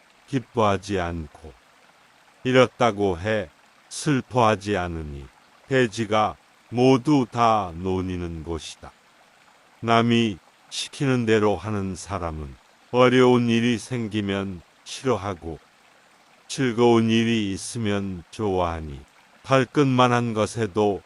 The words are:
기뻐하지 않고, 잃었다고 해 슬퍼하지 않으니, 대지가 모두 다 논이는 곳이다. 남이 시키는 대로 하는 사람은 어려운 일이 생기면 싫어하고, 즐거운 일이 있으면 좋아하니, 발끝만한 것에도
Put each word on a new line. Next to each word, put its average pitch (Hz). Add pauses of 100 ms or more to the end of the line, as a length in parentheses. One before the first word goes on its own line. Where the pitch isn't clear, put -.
(260)
기뻐하지 104
않고, 82 (920)
잃었다고 110
해 104 (380)
슬퍼하지 110
않으니, 80 (420)
대지가 107 (340)
모두 131
다 110
논이는 90
곳이다. - (920)
남이 117 (320)
시키는 127
대로 104
하는 98
사람은 80 (360)
어려운 123
일이 117
생기면 98 (220)
싫어하고, 92 (880)
즐거운 117
일이 113
있으면 98
좋아하니, 85 (420)
발끝만한 127
것에도 104